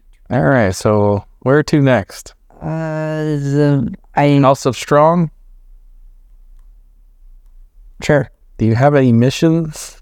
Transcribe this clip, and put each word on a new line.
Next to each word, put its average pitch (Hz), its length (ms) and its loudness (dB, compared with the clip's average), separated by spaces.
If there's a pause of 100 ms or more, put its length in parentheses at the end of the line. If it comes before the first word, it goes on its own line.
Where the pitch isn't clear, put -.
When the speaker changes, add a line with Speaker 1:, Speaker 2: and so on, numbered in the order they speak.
(300)
Speaker 1:
All 135 120 -2
right, 123 320 2
so 104 500 0 (160)
where 143 220 2
to 151 180 0
next? 127 540 -2 (260)
Speaker 2:
Uh, 156 640 -8 (120)
the, 143 580 0 (200)
I 143 260 2
Speaker 1:
House 135 260 2
of 123 100 0
Strong? 160 540 0 (2750)
Speaker 2:
Sure. 143 280 -2 (280)
Speaker 1:
Do 110 80 -2
you 113 80 0
have 143 200 2
any 131 180 2
missions? 156 880 -2